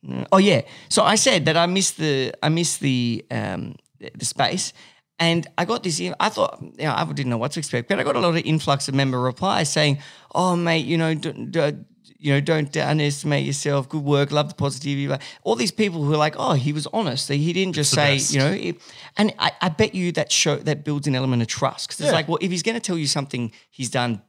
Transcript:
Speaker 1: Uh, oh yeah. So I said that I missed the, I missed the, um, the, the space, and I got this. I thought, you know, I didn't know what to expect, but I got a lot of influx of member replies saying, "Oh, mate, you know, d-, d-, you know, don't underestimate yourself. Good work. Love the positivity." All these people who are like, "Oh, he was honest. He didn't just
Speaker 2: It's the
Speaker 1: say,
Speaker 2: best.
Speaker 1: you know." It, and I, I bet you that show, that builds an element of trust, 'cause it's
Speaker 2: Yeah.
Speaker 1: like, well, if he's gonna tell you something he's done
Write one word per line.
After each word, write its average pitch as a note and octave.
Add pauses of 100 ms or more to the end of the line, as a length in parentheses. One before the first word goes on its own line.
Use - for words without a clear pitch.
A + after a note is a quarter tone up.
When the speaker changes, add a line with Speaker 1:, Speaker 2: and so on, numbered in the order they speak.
(100)
Speaker 1:
Uh, B1+
oh F#3+
yeah. G3 (260)
So -
I G3+
said F#3+
that D#3
I E3+
missed F#3
the, C3+
I D3+
missed E3
the, B2
um, G#2 (220)
the, -
the -
space, - (460)
and E3 (120)
I F3
got A3+
this. E3+ (180)
I G3
thought, -
you -
know, C#3+
I E3
didn't C#3+
know A#2
what B2
to E3+
expect, A#2+
but G3+
I -
got -
a -
lot E3+
of E3+
influx D3
of C#3
member C3+
replies D#3
saying, D3 (360)
"Oh, F3+
mate, E3+
you E3
know, D#3+
d-, D#3
d-, D3 (340)
you D3
know, C#3
don't D3
underestimate C#3+
yourself. C#3
Good D#3
work. C#3+
Love D3
the D3
positivity." C#3 (340)
All A3+
these A#3
people F3+
who D3
are D3+
like, D3+
"Oh, -
he C#3
was D3
honest. D#3+
He D3
didn't F#3
just C#3+
Speaker 2:
It's -
the D3+
Speaker 1:
say, C#3+
Speaker 2:
best. C3+
Speaker 1:
you C#3+
know." D3
It, - (360)
and G#3
I, -
I F3+
bet E3+
you F3+
that D#3
show, D3
that D3
builds C#3+
an C#3+
element B2+
of A2+
trust, -
'cause -
it's -
Speaker 2:
Yeah. -
Speaker 1:
like, D#3+
well, D#3+
if F3+
he's F3
gonna A3+
tell F3
you D3+
something C3+ (180)
he's A#2+
done A#2+